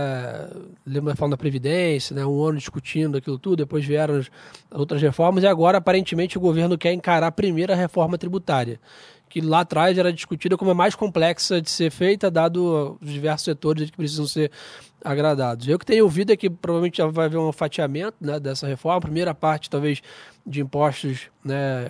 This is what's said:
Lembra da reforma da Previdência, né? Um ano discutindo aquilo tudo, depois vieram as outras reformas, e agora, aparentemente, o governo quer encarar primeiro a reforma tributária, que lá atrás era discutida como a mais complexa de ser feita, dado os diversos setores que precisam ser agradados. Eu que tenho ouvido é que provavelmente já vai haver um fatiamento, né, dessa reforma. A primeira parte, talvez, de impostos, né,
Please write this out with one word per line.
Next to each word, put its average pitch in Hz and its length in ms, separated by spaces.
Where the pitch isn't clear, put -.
Lembra 143 220
da 147 40
reforma 147 200
da 135 60
Previdência, 143 760
né? 139 100
Um 143 160
ano 156 160
discutindo 151 600
aquilo 135 200
tudo, 180 200
depois 147 260
vieram 147 320
as 131 140
outras 147 300
reformas, 165 420
e 196 40
agora, 180 300
aparentemente, 180 600
o 180 40
governo 170 360
quer 170 160
encarar 170 400
primeiro 185 400
a - 20
reforma 175 420
tributária, 156 640
que - 140
lá 160 200
atrás 175 360
era 180 160
discutida 170 440
como 190 140
a 175 40
mais 185 200
complexa 175 680
de 160 80
ser 165 200
feita, 196 420
dado 165 720
os 147 100
diversos 151 320
setores 156 460
que - 80
precisam 151 300
ser 147 240
agradados. 135 640
Eu 160 120
que - 60
tenho 220 180
ouvido 196 280
é 208 60
que 202 100
provavelmente 170 500
já 165 100
vai 160 180
haver 156 140
um 160 120
fatiamento, 156 680
né, 147 180
dessa 139 280
reforma. 160 320
A - 20
primeira 160 320
parte, 156 340
talvez, 143 320
de 143 160
impostos, 139 600
né, 135 460